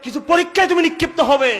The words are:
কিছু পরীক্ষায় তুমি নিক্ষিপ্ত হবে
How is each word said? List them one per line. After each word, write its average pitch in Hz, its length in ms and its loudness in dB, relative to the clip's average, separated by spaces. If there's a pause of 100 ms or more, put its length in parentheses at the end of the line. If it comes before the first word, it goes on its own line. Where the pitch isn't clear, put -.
কিছু 247 180 -8
পরীক্ষায় 349 500 0
তুমি 349 100 2
নিক্ষিপ্ত 330 400 -2
হবে 262 380 2